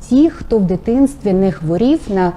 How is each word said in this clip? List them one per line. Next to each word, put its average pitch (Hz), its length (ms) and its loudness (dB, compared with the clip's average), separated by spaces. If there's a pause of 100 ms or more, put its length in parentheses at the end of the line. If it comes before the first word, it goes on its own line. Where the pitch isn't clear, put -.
ті, 294 200 4
хто - 280 -4
в 208 40 2
дитинстві 214 720 0
не 190 180 2
хворів 233 560 0
на 185 300 0